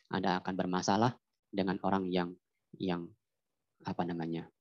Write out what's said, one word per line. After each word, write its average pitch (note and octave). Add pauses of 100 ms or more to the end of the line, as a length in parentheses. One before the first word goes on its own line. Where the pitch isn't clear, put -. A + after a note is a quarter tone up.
(120)
Anda F#2
akan F#2+
bermasalah G2 (320)
dengan F#2+
orang F#2+
yang, F2+ (400)
yang, F2 (800)
apa -
namanya F2